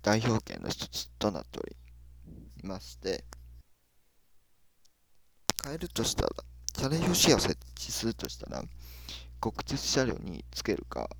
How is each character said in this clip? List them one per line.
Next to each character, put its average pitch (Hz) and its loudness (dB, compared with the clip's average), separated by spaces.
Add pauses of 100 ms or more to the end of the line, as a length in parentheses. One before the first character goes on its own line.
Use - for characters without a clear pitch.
代 107 6
表 113 4
県 50 -8
の - -4
一 - -4
つ - -6
と 104 2
な 80 -6
っ - -12
て - -12
お - -6
り - -10 (840)
ま 95 -6
し - -16
て、 - -4 (2500)
変 143 -6
え - -8
る - -6
と - 0
し - 2
た - 0
ら、 - 2 (460)
車 135 2
内 160 4
標 170 4
識 165 10
を 95 10
設 - 4 (140)
置 - -8
す - -2
る 113 4
と - -4
し - -6
た - -10
ら、 62 -6 (760)
国 - -2 (100)
鉄 139 -2
車 - 4
両 120 2
に 78 -8
つ - -6
け - 2
る - -4
か - -4 (100)